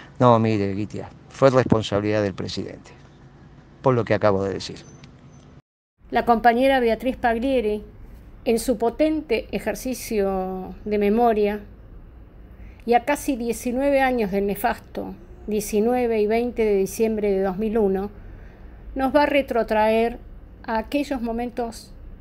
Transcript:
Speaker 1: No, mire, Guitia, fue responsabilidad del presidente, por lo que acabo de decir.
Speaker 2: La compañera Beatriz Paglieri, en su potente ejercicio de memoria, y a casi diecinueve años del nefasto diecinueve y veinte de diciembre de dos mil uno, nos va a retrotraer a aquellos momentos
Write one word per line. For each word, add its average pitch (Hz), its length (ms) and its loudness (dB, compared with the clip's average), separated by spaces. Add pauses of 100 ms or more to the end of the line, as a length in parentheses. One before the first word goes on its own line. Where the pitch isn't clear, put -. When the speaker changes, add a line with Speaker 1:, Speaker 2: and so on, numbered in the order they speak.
(180)
Speaker 1:
No, 120 200 8
mire, 104 360 0
Guitia, 98 340 -8 (220)
fue - 180 4
responsabilidad 107 720 2
del 98 120 -2
presidente, 95 560 -10 (920)
por 131 140 2
lo 113 100 0
que - 100 0
acabo 98 280 2
de 98 120 -4
decir. 90 240 -10 (1300)
Speaker 2:
La 233 160 0
compañera 240 540 4
Beatriz 226 360 0
Paglieri, 226 680 0 (600)
en 226 140 2
su 226 200 0
potente 233 760 0
ejercicio 196 1200 -4 (100)
de 208 140 0
memoria, 208 640 2 (1200)
y 226 100 2
a 240 100 4
casi 285 320 -2
diecinueve 247 640 0
años 240 300 0
del 202 140 0
nefasto 196 680 -4 (320)
diecinueve 220 760 0
y 208 60 2
veinte 233 380 0
de 208 100 2
diciembre 208 560 0
de 190 120 2
dos 185 160 -2
mil 220 200 0
uno, 196 320 0 (840)
nos 269 200 0
va 294 80 8
a 294 40 4
retrotraer 233 920 2 (460)
a 226 140 -4
aquellos 269 440 -2
momentos 233 680 -6 (280)